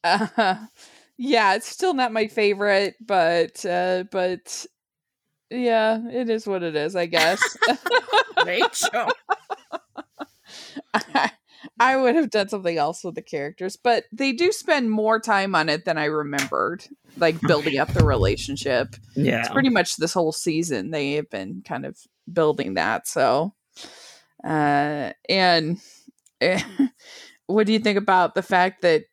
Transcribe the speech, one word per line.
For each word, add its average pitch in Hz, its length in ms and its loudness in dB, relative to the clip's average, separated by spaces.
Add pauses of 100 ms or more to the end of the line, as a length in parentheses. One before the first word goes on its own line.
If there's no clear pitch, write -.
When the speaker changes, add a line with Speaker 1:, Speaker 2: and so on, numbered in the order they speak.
Speaker 1:
Uh, 208 600 0 (520)
yeah, 233 360 2
it's 233 140 -4
still 370 260 0
not 254 180 0
my 220 160 0
favorite, 202 720 0
but, 170 640 0
uh, 185 480 0
but 185 540 -4 (840)
yeah, 226 500 2 (100)
it 247 200 -4
is 220 160 -2
what 190 160 -2
it 160 140 -4
is, 156 200 -2
I 175 100 0
guess. 170 500 0 (100)
<laughs> - 460 0
Speaker 2:
<laughs> 440 340 2
Rachel. - 640 -2 (1900)
Speaker 1:
I, - 360 -2 (500)
I 262 160 4
would 254 180 4
have 320 160 2
done 202 180 0
something 180 280 -4
else 156 280 -2
with 175 120 -8
the 156 60 -10
characters, 160 540 -8
but 233 360 0
they 269 200 0
do 349 200 2
spend 269 380 0
more 214 300 2
time 196 340 0
on 160 140 2
it 151 160 -2
than 160 140 -2
I 151 60 -2
remembered, 147 800 -2 (320)
like, 165 240 2
building 151 380 2
up 147 140 -2
the - 120 4
relationship. 131 920 0 (220)
Speaker 2:
Yeah. - 240 0
Speaker 1:
It's 233 100 -2
pretty 269 200 2
much 190 260 0
this 165 160 -4
whole 160 200 0
season 156 580 -2
they 143 240 -4
have 147 160 -6
been 98 360 -10
kind 135 200 -10
of - 120 -14 (340)
building 151 420 0
that, 92 340 -2
so, 143 460 0 (920)
uh, 147 680 0 (160)
and, 175 520 2 (600)
<laughs> - 1080 -4
what 208 200 2
do 214 60 2
you 220 60 4
think 208 200 2
about 185 360 2
the 190 80 0
fact 185 400 0
that 160 300 2